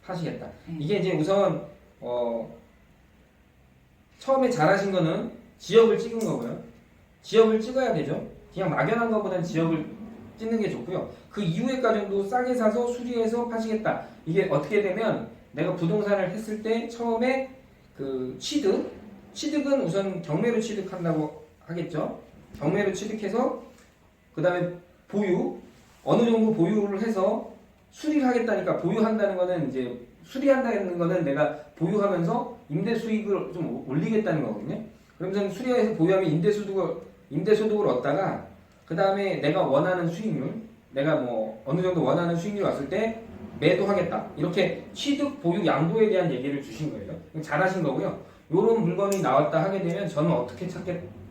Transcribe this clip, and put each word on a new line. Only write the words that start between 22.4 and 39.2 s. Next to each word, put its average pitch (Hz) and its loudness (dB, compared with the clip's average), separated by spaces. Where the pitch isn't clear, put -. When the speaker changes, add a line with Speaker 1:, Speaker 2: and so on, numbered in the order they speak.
Speaker 1:
경매로 190 0
취득해서 214 -4
그 160 -4
다음에 180 0
보유, 202 0
어느 202 4
정도 220 4
보유를 196 2
해서 208 0
수리를 294 0
하겠다니까 220 2
보유한다는 208 2
거는 175 0
이제 123 -4
수리한다는 233 2
거는 170 0
내가 151 0
보유하면서 202 0
임대 202 -2
수익을 208 -2
좀 156 -6
올리겠다는 165 0
거거든요. 113 -6
그럼 190 -6
저는 196 0
수리해서 240 0
보유하면 180 4
임대 170 2
소득을, 190 -2
임대 190 2
소득을 208 2
얻다가 165 0
그 165 -6
다음에 196 2